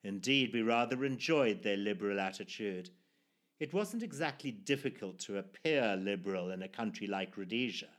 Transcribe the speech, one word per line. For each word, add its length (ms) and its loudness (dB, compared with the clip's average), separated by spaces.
Indeed, 500 2
we 80 2
rather 420 4
enjoyed 600 2
their 140 2
liberal 420 0
attitude. 720 -4
It 140 -4
wasn't 300 -2
exactly 480 -4
difficult 720 -2
to 180 -4
appear 560 2
liberal 560 -2
in 100 -6
a 60 -6
country 400 -4
like 280 -2
Rhodesia. 640 -4